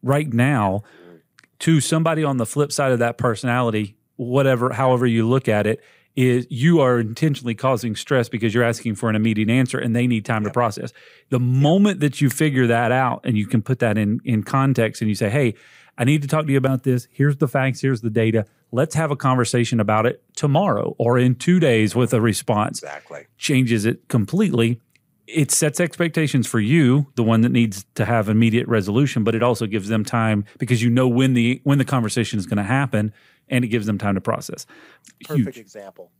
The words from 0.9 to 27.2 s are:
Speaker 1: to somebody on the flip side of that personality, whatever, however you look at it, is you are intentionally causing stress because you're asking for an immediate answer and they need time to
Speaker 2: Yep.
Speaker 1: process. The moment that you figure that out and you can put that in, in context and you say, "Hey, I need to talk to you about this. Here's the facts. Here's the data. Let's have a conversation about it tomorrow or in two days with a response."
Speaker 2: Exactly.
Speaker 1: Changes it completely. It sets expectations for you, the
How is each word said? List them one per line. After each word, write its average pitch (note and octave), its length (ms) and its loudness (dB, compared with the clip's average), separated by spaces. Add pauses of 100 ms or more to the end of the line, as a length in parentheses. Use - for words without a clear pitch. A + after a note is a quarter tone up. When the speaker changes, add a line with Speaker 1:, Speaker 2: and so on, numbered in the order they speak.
Speaker 1:
to D#3+ 220 2
somebody D#3+ 420 0
on C#3 140 -2
the A#2 80 0
flip D3 260 -2
side C3+ 200 0
of A#2+ 80 0
that A#2 180 -2
personality, A#2 760 -2 (200)
whatever, B2+ 580 0
however B2+ 320 2
you A2+ 220 2
look B2+ 200 0
at G#2 200 2
it, G#2+ 140 -2 (340)
is B2+ 340 2
you D3+ 320 2
are B2+ 180 2
intentionally A#2 560 -2
causing A#2+ 400 -2
stress B2 320 -2
because A2 260 -2
you're A#2+ 100 2
asking A#2 320 -2
for A2+ 140 -4
an G#2+ 60 0
immediate G#2+ 340 0
answer B2+ 280 0
and A#2 180 -2
they A#2+ 120 0
need A2+ 180 -2
time A2 180 -2
to G#2 40 -4
Speaker 2:
Yep. G2+ 60 -8
Speaker 1:
process. A#2 380 -2 (380)
The B2+ 100 0
moment D3 600 2
that C#3+ 180 -2
you C#3 100 2
figure C3 380 0
that A#2 240 2
out B2+ 320 0
and A#2 140 0
you G#2 80 -2
can A2 160 0
put B2+ 180 -4
that G#2+ 180 0
in, G#2+ 280 0
in A2+ 180 0
context C3+ 580 0
and A2+ 60 -2
you G#2 80 0
say, G#2+ 140 -2
"Hey, A#2+ 240 0 (440)
I - 60 -2
need D3 200 2
to C#3+ 40 -8
talk D#3 200 0
to C#3 40 -2
you C#3 60 2
about C3+ 260 0
this. B2 280 -2
Here's C#3 260 0
the D3 100 0
facts. C3 320 -2
Here's C3 220 -2
the A#2 80 -4
data. A2 360 0 (260)
Let's D3 240 -2
have D#3 160 -2
a D3 40 -2
conversation B2 640 0
about G#2+ 260 2
it - 160 -2 (140)
tomorrow D3 640 0
or A#2+ 200 2
in B2+ 180 4
two F3+ 240 2
days A2+ 360 2
with B2 180 2
a A#2 60 2
response." G#2+ 600 -2
Speaker 2:
Exactly. D2 480 -16 (100)
Speaker 1:
Changes A#2 480 0
it - 240 -4
completely. A#2+ 720 0 (460)
It C#3 240 -2
sets - 280 0
expectations D#3+ 680 -2
for A#2+ 120 0
you, C#3 460 4 (100)
the A#2 80 0